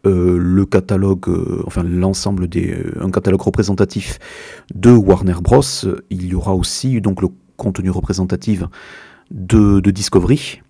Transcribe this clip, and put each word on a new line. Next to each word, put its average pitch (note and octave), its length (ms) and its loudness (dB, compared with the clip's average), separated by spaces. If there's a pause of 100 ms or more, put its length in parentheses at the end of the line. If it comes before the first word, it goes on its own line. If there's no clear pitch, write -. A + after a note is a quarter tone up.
euh, F2+ 340 4
le F#2 280 2
catalogue, F#2+ 600 0
euh, E2+ 380 -4
enfin - 160 -6
l'ensemble F#2 640 -2
des, F2 260 -4
euh, E2+ 320 -8
un F#2 60 -2
catalogue F#2 320 0
représentatif G2 760 -2 (520)
de G#2+ 180 4
Warner F#2+ 520 4
Bros, B2+ 200 4 (220)
euh, - 160 -4 (100)
il F#2 160 -6
y F2+ 80 -4
aura F#2 200 -2
aussi A2+ 460 -2
donc F#2+ 220 0
le F#2 60 2 (280)
contenu F#2+ 340 -4
représentatif F#2 720 -2 (680)
de, G2+ 480 4
de G2+ 100 2
Discovery. G2 800 -2